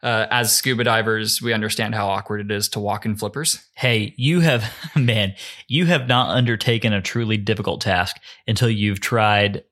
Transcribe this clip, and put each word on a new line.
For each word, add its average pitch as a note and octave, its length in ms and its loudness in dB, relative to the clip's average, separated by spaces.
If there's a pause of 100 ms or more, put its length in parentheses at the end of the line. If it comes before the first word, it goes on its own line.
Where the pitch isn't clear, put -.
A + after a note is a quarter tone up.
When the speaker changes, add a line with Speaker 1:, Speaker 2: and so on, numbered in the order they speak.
Speaker 1:
uh, A2 300 0
as A#2 240 2
scuba A#2+ 300 0
divers, A2 560 0
we A#2 100 -2
understand A2 420 -2
how G#2 140 -2
awkward G2 320 -4
it G#2 160 -4
is G2+ 140 -2
to - 100 -6
walk G#2 260 -4
in G#2+ 120 -4
flippers. C3+ 420 -4 (160)
Speaker 2:
Hey, A2+ 420 0
you D3+ 220 2
have, C3+ 240 4 (200)
<laughs> - 120 -10
man, A2 400 2 (320)
you D#3+ 200 2
have C#3+ 200 2
not B2 220 2
undertaken A#2 640 2
a G2 80 0
truly A2 340 -2
difficult G2+ 460 -2
task F2+ 340 0 (320)
until A2+ 220 2
you've G#2 320 0
tried G#2 720 2